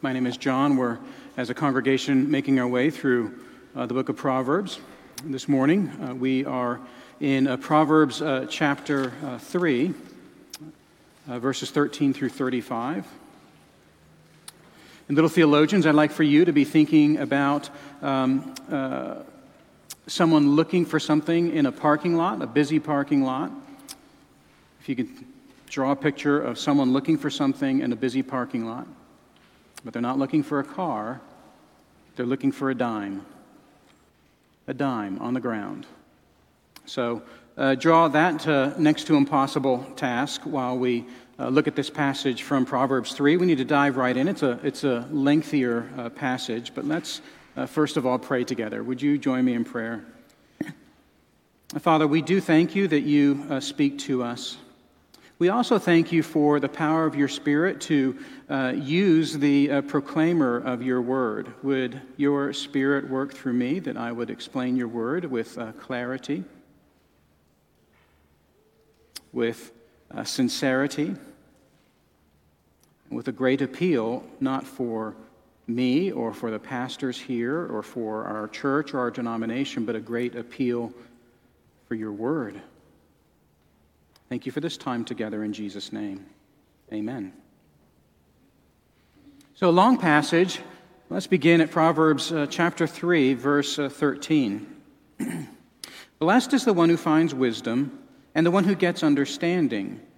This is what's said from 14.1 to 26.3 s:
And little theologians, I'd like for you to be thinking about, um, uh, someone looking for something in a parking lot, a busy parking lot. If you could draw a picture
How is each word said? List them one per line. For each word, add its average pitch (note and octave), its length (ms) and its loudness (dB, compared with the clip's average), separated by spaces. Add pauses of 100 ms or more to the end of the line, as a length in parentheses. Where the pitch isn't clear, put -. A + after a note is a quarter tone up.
And C#3+ 80 0
little D#3+ 160 6
theologians, D#3 560 6
I'd D3+ 80 6
like D3+ 160 6
for E3 120 2
you D3+ 220 6
to F3 60 2
be C#3+ 120 6
thinking D3+ 540 6
about, C#3+ 540 0 (320)
um, C3+ 500 0 (180)
uh, C3 440 -4 (880)
someone D#3 460 4
looking D#3+ 340 4
for D3+ 140 0
something E3 560 2
in D3 100 2
a D#3+ 60 0
parking D#3 460 2
lot, F#3 260 -2
a - 40 -6
busy D3 320 2
parking C#3+ 440 0
lot. C3 280 -4 (1300)
If - 100 -18
you C3 60 -2
could A#2 140 -4 (600)
draw C3+ 220 0
a C#3 40 2
picture C#3+ 460 0